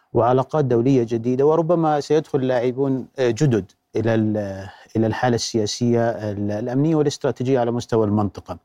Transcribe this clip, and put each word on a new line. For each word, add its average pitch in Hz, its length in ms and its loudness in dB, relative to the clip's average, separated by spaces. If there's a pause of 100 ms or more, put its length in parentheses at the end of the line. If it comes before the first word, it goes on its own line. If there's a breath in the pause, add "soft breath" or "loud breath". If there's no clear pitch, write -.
(140)
وعلاقات 127 520 2
دولية 123 440 2
جديدة، 123 360 0
وربما 160 540 2
سيدخل 143 480 0
لاعبون، 127 600 0 (120)
آه، 123 100 2
جدد 113 420 2 (240)
إلى 113 200 0
ال-، 104 540 -2 (260 loud breath)
إلى 110 120 2
الحالة 117 280 0
السياسية، 117 760 0
ال-، 104 420 -6
الأمنية 127 440 -2
والاستراتيجية 135 640 0
على 120 120 0
مستوى 113 360 0
المنطقة. 101 580 -2